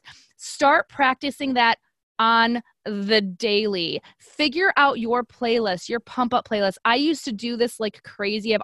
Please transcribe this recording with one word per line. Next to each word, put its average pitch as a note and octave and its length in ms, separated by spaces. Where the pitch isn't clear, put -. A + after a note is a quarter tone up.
Start D4 520
practicing C4+ 640
that A#3 240
on A3+ 420
the G#3 360
daily. G3 800
Figure D#4 560
out C#4 240
your A#3 240
playlist, A3+ 640
your A#3 120
pump B3 320
up B3 160
playlist. G3+ 360
I A#3 100
used C#4+ 300
to C4+ 80
do A#3 240
this A#3 240
like G#3+ 240
crazy. G#3 500
I've G3+ 100